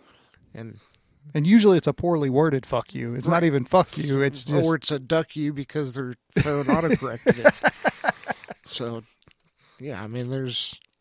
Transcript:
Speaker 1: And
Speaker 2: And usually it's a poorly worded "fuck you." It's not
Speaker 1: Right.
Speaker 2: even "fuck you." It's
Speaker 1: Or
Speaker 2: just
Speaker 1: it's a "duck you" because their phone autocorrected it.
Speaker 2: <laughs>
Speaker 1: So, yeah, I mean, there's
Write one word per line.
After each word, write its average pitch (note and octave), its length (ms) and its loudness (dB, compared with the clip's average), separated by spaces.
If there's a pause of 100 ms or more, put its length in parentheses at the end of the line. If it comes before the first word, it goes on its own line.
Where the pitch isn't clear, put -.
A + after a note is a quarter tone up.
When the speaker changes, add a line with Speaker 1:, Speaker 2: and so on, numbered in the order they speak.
(540)
Speaker 1:
And A2 260 -16 (540)
Speaker 2:
And D3+ 120 0
usually G3+ 320 8
it's - 100 0
a C#3+ 60 2
poorly D#3+ 360 0
worded C#3 360 2
"fuck - 300 -4
you." A#2+ 180 -6
It's B2+ 140 -6
not E3 80 4
Speaker 1:
Right. E3+ 80 2
Speaker 2:
even C#3 220 2
"fuck - 320 2
you." C#3 240 -2
It's C#3 280 -2
Speaker 1:
Or D#3+ 280 2
Speaker 2:
just - 140 -4
Speaker 1:
it's - 0 -
a D3 80 -4
"duck D#3+ 360 -2
you" D3+ 160 -4
because C#3 420 -6
their B2+ 220 -8 (260)
phone C#3+ 240 -2
autocorrected D3 800 0
it. - 280 4 (840)
Speaker 2:
<laughs> - 60 -20
Speaker 1:
So, A#2 380 -8 (760)
yeah, B2+ 240 -12
I G#2+ 40 -12
mean, A#2+ 220 -8
there's B2+ 500 -6 (220)